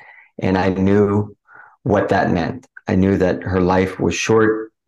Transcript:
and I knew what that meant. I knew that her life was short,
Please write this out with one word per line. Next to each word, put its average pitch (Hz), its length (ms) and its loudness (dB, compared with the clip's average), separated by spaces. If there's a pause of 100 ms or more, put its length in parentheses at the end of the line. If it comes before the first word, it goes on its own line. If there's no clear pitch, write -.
(380)
and 95 200 0
I 95 120 0
knew 101 680 0 (480)
what 101 240 0
that 170 240 0
meant. 80 340 -4 (200)
I 95 100 0
knew 95 200 2
that 90 280 -2
her 92 160 -2
life 92 400 0
was 92 140 0
short, 110 580 0 (160)